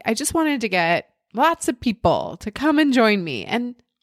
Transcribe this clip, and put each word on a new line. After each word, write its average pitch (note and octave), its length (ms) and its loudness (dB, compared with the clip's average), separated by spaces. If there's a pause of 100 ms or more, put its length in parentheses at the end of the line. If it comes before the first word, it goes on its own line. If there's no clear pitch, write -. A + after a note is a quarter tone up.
I A3+ 80 0
just C#4+ 200 -4
wanted D#4 260 0
to A3+ 80 -2
get E3+ 460 0 (200)
lots D#4+ 360 0
of B3+ 100 -6
people F3+ 640 0
to G#3 100 -10
come D4 280 0
and D4 120 4
join A3 320 4
me. B2+ 220 -6
And A#3+ 300 -6 (280)